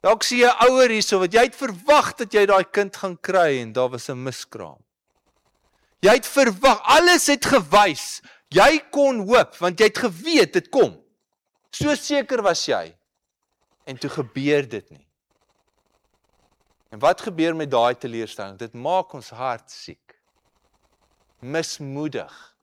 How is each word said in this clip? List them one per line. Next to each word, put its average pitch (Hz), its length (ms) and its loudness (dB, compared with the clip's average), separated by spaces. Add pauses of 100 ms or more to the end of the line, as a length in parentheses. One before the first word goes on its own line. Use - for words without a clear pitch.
Dalk 214 240 0
sien 247 160 0
jy 240 80 6
'n 240 160 2
ouer 254 240 6
hierso 208 320 0
wat 175 100 -2
jy 233 140 4
het 240 80 -10
verwag 262 640 0
dat 226 160 -8
jy 208 120 4
daai 190 180 2
kind 202 320 -4
gaan 185 240 -10
kry 160 420 0
en 113 100 -14
daar 127 180 -2
was 123 200 -12
'n 127 120 -10
miskraam. 101 600 -14 (1200)
Jy 202 160 6
het - 80 -6
verwag, 233 560 2
alles 339 440 2
het 285 200 0
gewys, 190 760 0 (300)
jy 247 400 4
kon 269 380 0
hoop 226 280 2
want 175 220 -4
jy 214 80 4
het 214 120 0
geweet 240 540 0
dit - 160 -2
kom. 175 300 0 (720)
So 294 240 -2
seker 262 480 -4
was 175 240 0
jy. 87 300 -6 (920)
En 131 100 -14
toe 143 140 -10
gebeur 139 580 -4
dit 107 220 -14
nie. - 160 -20 (1800)
En 107 80 -20
wat 156 220 0
gebeur 165 360 -4
met 151 140 -8
daai 123 240 0
teleurstelling? 110 640 -12
Dit 117 160 -16
maak 175 400 -6
ons 127 160 -20
hart 117 400 -12
siek. - 480 -20 (1200)
Mismoedig. 139 1120 -10 (100)